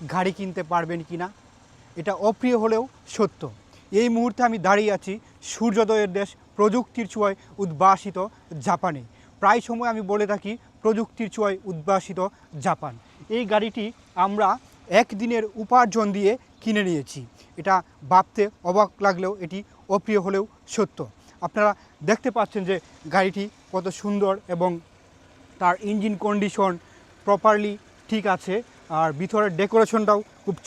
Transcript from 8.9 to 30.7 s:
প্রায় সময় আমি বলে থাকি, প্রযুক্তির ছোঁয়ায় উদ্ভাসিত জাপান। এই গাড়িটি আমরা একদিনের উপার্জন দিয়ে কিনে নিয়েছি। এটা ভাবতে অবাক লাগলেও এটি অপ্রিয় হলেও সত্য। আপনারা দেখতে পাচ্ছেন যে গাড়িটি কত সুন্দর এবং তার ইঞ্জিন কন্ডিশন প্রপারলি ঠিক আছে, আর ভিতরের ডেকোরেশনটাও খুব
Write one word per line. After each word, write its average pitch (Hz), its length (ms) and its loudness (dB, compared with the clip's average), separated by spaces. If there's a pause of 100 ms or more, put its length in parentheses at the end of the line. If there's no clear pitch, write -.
প্রায় 214 260 4
সময় 233 260 -4
আমি 220 80 -6 (100)
বলে 208 200 0
থাকি, 202 200 -6 (300)
প্রযুক্তির 220 540 -2
ছোঁয়ায় 202 220 0 (120)
উদ্ভাসিত 180 500 -2 (460)
জাপান। 151 280 -2 (420)
এই 247 80 0 (100)
গাড়িটি 214 320 0 (400)
আমরা 202 220 2 (400)
একদিনের 226 560 2 (200)
উপার্জন 226 440 4 (100)
দিয়ে 202 140 4 (320)
কিনে 208 260 2
নিয়েছি। 143 300 -4 (400)
এটা 190 160 2 (360)
ভাবতে 190 320 4 (260)
অবাক 196 200 4 (160)
লাগলেও 185 280 0 (120)
এটি 185 140 -8 (360)
অপ্রিয় 208 300 0
হলেও 196 180 -2 (320)
সত্য। - 240 -2 (420)
আপনারা 208 300 0 (380)
দেখতে 233 280 0
পাচ্ছেন 208 320 -2
যে 196 60 0 (400)
গাড়িটি 196 280 0 (300)
কত 185 120 -4 (160)
সুন্দর 202 320 0 (220)
এবং 180 140 0 (920)
তার 180 140 4 (140)
ইঞ্জিন 214 260 -2 (100)
কন্ডিশন 202 460 0 (540)
প্রপারলি 208 480 4 (360)
ঠিক 214 160 -2 (100)
আছে, - 180 -6 (460)
আর 160 100 2 (100)
ভিতরের 208 400 0
ডেকোরেশনটাও 208 600 2 (240)
খুব 190 120 -4 (120)